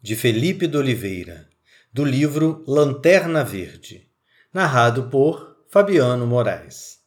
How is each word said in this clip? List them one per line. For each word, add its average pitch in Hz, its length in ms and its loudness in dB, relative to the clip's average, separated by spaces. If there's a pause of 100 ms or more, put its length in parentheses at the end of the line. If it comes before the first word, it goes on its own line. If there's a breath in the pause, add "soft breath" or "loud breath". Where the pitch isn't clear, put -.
de 113 140 -6
Felipe 160 520 -2
de 147 100 -4
Oliveira, 95 720 -6 (420 soft breath)
do 143 140 -4
livro 151 640 0
Lanterna 151 760 2
Verde, 95 640 -14 (460)
narrado 127 560 0
por - 480 0 (100)
Fabiano 127 600 2
Moraes. 104 800 -4